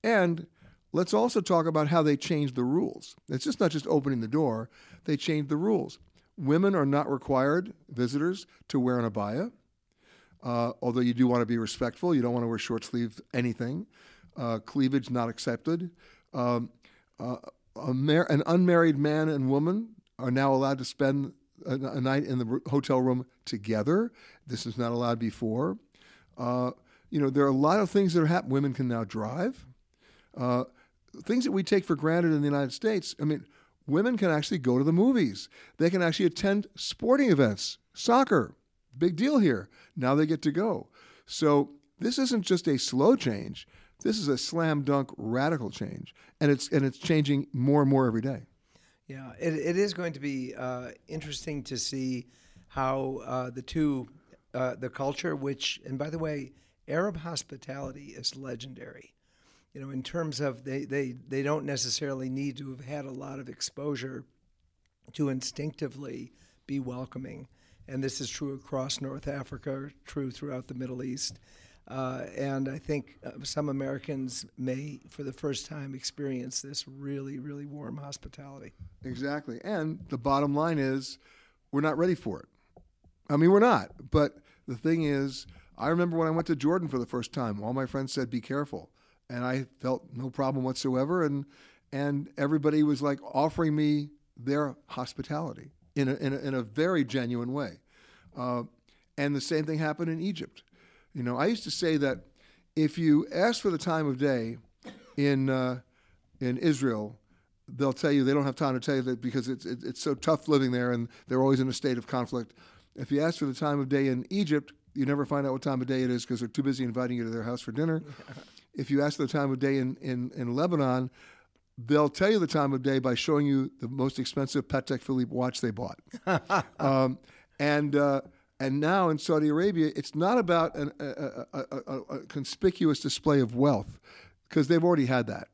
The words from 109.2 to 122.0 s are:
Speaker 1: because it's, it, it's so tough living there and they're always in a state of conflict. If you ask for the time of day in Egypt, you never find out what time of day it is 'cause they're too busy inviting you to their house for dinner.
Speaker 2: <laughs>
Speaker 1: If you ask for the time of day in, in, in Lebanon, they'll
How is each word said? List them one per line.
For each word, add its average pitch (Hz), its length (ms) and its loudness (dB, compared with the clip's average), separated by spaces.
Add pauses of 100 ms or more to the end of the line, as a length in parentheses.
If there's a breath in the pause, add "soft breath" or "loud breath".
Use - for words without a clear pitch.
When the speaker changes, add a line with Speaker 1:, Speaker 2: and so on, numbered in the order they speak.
Speaker 1:
because 123 260 -2
it's, 123 160 -8
it, 117 180 -8
it's - 180 -8
so 143 140 0
tough 156 320 0
living 135 260 4
there 123 200 0
and 117 160 -2 (180 loud breath)
they're 127 140 2
always 135 180 6
in 131 100 2
a 123 40 -2
state 127 240 -2
of 120 100 -8
conflict. 123 460 -4 (420 soft breath)
If - 160 -10
you 143 120 2
ask 165 160 0
for 151 80 0
the 131 80 -2
time 143 260 0
of 135 80 -2
day 139 200 2
in 127 200 -2
Egypt, 156 460 0 (200)
you 135 120 0
never 143 180 0
find 143 220 0
out 131 80 0
what 131 80 -6
time 135 180 0
of 123 60 -2
day 131 160 0
it 127 80 0
is 120 160 -2
'cause 117 140 -4
they're 117 80 -4
too 139 140 -2
busy 131 220 0
inviting 123 320 -2
you 117 80 -2
to 113 60 -4
their 113 120 -4
house 120 200 -6
for 113 100 -10
dinner. 160 360 0
Speaker 2:
<laughs> 143 40 -16 (680 loud breath)
Speaker 1:
If 131 120 -4
you 143 100 4
ask 147 160 0
for 156 60 -2
the 131 100 -2
time 143 180 0
of 131 80 -2
day 135 200 2
in, 131 240 -2
in, 127 340 -4
in 120 180 -4
Lebanon, 135 560 2 (680 soft breath)
they'll 143 320 4